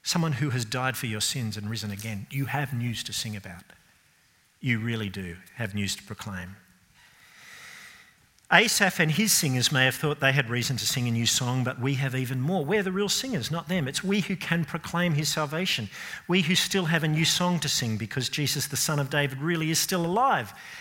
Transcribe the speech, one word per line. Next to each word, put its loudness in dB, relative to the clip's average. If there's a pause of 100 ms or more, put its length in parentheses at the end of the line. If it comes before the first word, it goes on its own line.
someone 0
who 0
has -2
died -2
for -4
your -4
sins -4
and -6
risen -6
again, -8
you -2
have -4
news -4
to -8
sing -6
about. -14 (960)
You 0
really -4
do -8 (200)
have -6
news -2
to -18
proclaim. -10 (2000)
Asaph 6
and 6
his 2
singers 4
may 6
have 4
thought -2
they 4
had 2
reason 0
to -4
sing 0
a 2
new 2
song, 2
but -2
we 2
have -2
even -2
more. 0
We're 2
the 0
real 0
singers, -2
not -4
them. 0
It's -4
we 2
who -2
can 0
proclaim 0
his 2
salvation. -2 (380)
We 4
who 2
still 2
have 2
a 2
new 4
song 2
to -2
sing 0
because -4
Jesus, -2
the -4
Son 0
of -2
David, 0
really 0
is 2
still 0
alive. 2 (280)